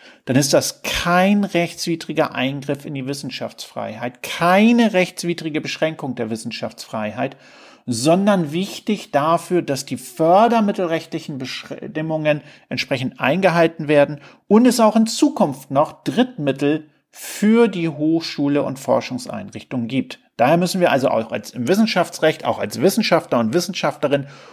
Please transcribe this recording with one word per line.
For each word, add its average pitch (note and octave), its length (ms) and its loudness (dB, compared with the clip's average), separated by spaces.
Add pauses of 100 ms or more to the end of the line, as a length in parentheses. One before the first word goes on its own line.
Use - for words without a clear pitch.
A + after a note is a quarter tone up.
(260)
dann B2+ 100 0
ist D3 180 2
das - 280 0
kein F#3+ 600 2
rechtswidriger E3 920 -2
Eingriff C3+ 520 -4
in D3+ 100 -10
die C3 120 -6
Wissenschaftsfreiheit, A#2+ 1160 -10
keine G#3 680 4
rechtswidrige E3+ 680 -2
Beschränkung D3+ 540 -4
der A#2+ 140 -4
Wissenschaftsfreiheit, A2+ 1080 -8 (480)
sondern E3 640 2
wichtig G3 600 -6
dafür, E3 500 0
dass C#3+ 240 -4
die B2+ 120 -8
fördermittelrechtlichen F3+ 1400 0
Bestimmungen D3+ 1040 -4 (260)
entsprechend - 520 -6
eingehalten E3 680 2
werden D3 320 4 (280)
und A3+ 200 8
es A#3+ 140 4
auch G#3+ 160 6
in A3 100 4
Zukunft G3 640 0
noch C#3+ 320 0
Drittmittel D3 840 0 (200)
für A3+ 600 2
die F3 180 -4
Hochschule D3+ 760 0
und C3 140 -6
Forschungseinrichtungen A#2 1080 -4
gibt. B2+ 320 -4 (160)
Daher C#3+ 220 4
müssen F3+ 240 0
wir D#3 100 4
also C3 160 2
auch A2+ 240 -2
als, A#2 200 -10
im A#2+ 160 -6
Wissenschaftsrecht, F3+ 760 0
auch A2+ 160 -2
als A2 220 -6
Wissenschaftler E3+ 580 2
und A2+ 140 0
Wissenschaftlerin D3 720 -2 (240)